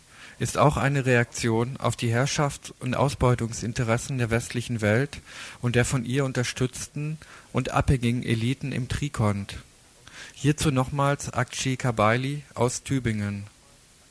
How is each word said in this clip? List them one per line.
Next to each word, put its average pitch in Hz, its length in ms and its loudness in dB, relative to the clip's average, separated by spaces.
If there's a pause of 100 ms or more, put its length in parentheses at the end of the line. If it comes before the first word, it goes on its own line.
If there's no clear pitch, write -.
(380)
ist - 200 -4
auch 139 180 6
eine 135 300 0
Reaktion 120 720 2
auf 117 180 0
die 117 180 0
Herrschafts- 139 680 0
und 127 120 -4
Ausbeutungsinteressen 120 1200 0
der 117 140 0
westlichen 117 500 -2
Welt 110 380 2 (420)
und 123 160 2
der 120 80 6
von 131 180 0
ihr 135 220 0
unterstützten 131 920 -4 (360)
und 127 180 -2
abhängigen 123 500 2
Eliten 120 520 -2
im 123 160 -4
Trikont. 104 640 -2 (800)
Hierzu 151 380 0
nochmals 139 600 0
Akçi - 460 -2
Kabayli 127 680 2 (100)
aus 123 300 0
Tübingen. 104 640 -2 (640)